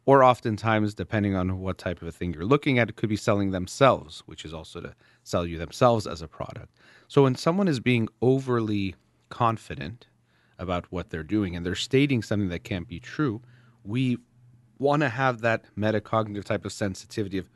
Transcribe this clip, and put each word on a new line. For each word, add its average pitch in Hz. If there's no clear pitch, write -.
or 135
oftentimes, 110
depending 101
on 92
what 92
type 87
of 85
a 82
thing 87
you're 78
looking 135
at, 113
it -
could -
be 104
selling 101
themselves, 90
which 80
is 80
also 80
to -
sell 90
you 85
themselves 110
as 85
a 78
product. -
So 143
when 127
someone 180
is 139
being 120
overly 117
confident 117
about 87
what 87
they're 80
doing 92
and 87
they're 87
stating 135
something 101
that 85
can't 90
be 82
true, 123
we 123
wanna 143
have 123
that 113
metacognitive 107
type 104
of 98
sensitivity 98
of 92